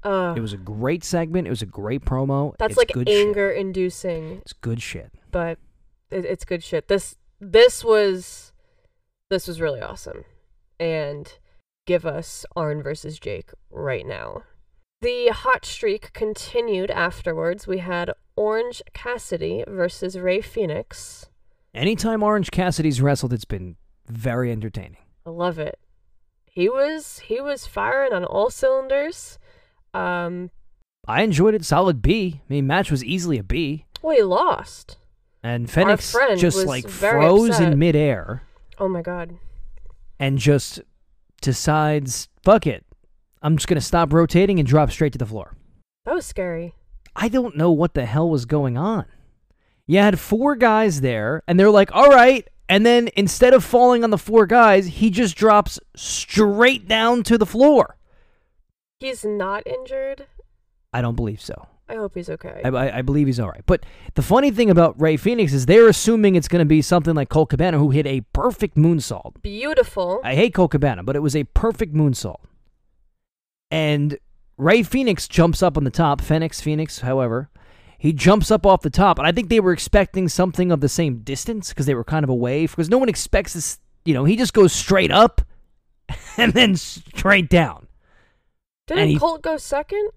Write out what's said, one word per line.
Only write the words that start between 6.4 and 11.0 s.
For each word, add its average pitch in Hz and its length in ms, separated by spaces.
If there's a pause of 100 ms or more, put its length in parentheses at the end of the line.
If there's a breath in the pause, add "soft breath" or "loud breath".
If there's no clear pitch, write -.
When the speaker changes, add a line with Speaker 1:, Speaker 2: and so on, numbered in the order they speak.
Speaker 1:
good 175 180
shit. - 240
This, - 300 (220)
this 214 440
was, 208 680 (800)
this 185 180
was 165 140
really 143 200
awesome. - 420 (560)
And 151 580 (480)